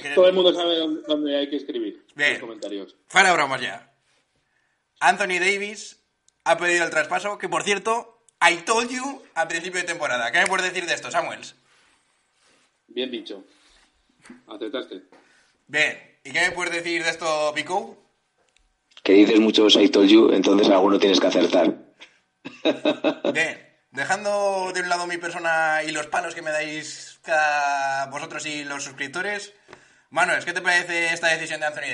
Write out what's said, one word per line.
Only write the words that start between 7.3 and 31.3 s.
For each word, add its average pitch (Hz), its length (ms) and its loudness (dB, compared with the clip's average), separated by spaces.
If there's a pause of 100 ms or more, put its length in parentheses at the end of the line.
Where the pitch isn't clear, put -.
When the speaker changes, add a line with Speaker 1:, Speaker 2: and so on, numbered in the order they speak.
Speaker 1:
que, 196 100 -8
por 160 160 -2
cierto, 208 580 -4 (200)
I 170 160 4
told 240 320 -2
you 262 340 -8 (120)
a 165 120 -2
principio 175 320 -6
de 175 80 -6
temporada. 131 460 -4
¿Qué 170 60 2
me 190 80 2
puedes 185 180 0
decir 180 220 -4
de 156 80 -2
esto, 123 140 -10
Samuels? 123 460 -6 (1300)
Speaker 2:
Bien 127 220 -8
dicho. 104 340 -12 (1040)
Acertaste. 110 540 -10 (680)
Speaker 1:
Bien. 143 300 0 (260)
¿Y 139 80 -18
qué 165 100 0
me 180 100 2
puedes 175 220 -4
decir 170 300 -4
de 165 60 0
esto, 156 460 -2
Pico? 185 420 -4 (1040)
Speaker 3:
Que 98 120 4
dices 104 260 8
muchos 107 360 6
"I 101 140 6
told 98 200 6
you", 110 220 8
entonces 101 380 4
alguno 98 300 4
tienes 95 200 4
que 95 80 2
acertar. 90 460 2 (920)
<laughs> - 680 -2
Speaker 1:
Bien. 151 320 -4 (260)
Dejando 196 800 -2
de 180 100 -4
un 180 80 -6
lado 175 180 -2
mi 175 100 -6
persona 165 680 -2
y 156 80 -6
los 151 140 -6
palos 170 300 -6
que 170 80 -12
me 156 80 -6
dais 151 720 -8
cada 143 880 0
vosotros 151 340 -10
y 147 180 -8
los 143 200 -10
suscriptores, 156 680 -8 (580)
Manuel, 165 340 0
¿qué 175 80 -6
te 180 80 -4
parece 175 500 0
esta 165 180 -2
decisión 160 300 -4